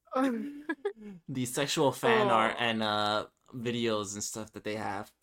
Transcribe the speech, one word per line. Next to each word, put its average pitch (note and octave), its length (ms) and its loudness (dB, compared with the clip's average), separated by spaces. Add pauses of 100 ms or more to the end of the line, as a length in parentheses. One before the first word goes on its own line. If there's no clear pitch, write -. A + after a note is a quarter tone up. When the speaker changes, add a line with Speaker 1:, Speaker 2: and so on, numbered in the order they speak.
(140)
Speaker 1:
<laughs> B3+ 60 2 (1080)
Speaker 2:
The B2+ 180 -2
sexual C#3 460 2
fan A#2 360 4
art A2 300 4
Speaker 1:
Oh. - 40 -2
Speaker 2:
and, A2+ 200 0
uh, G#2+ 440 2 (300)
videos A2+ 580 0
and G2+ 80 -6
stuff A2 300 -8
that - 120 -14
they G#2+ 120 -4
have G#2 340 -6 (120)